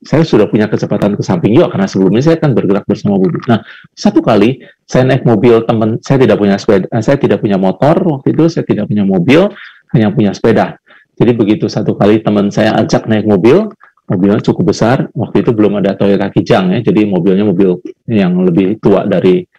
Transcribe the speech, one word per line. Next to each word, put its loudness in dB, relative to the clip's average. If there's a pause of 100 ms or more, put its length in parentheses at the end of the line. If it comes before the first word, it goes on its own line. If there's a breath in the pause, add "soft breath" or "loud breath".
saya 2
sudah 2
punya -2
kecepatan -4
ke -4
samping 0
juga, 0
karena -2
sebelumnya 0
saya 2
kan 0
bergerak -2
bersama -2
bumi. -2
Nah, 0 (320 loud breath)
satu 0
kali 0 (240 loud breath)
saya 0
naik 0
mobil 4
teman, -2
saya 0
tidak 2
punya 0
sepeda, -2
eh, -2
saya 0
tidak -2
punya 0
motor 0
waktu -2
itu, 2
saya -4
tidak -4
punya -2
mobil, 2 (380 loud breath)
hanya 0
punya 0
sepeda. 0 (400 soft breath)
Jadi 2
begitu 0
satu -4
kali 2
teman 0
saya 0
ajak -2
naik 0
mobil, 2 (320 soft breath)
mobilnya 0
cukup -2
besar, 0
waktu -2
itu -2
belum 0
ada -2
Toyota 0
Kijang 0
ya, -4
jadi 0
mobilnya 0
mobil 0 (240)
yang 0
lebih 0
tua 0
dari 0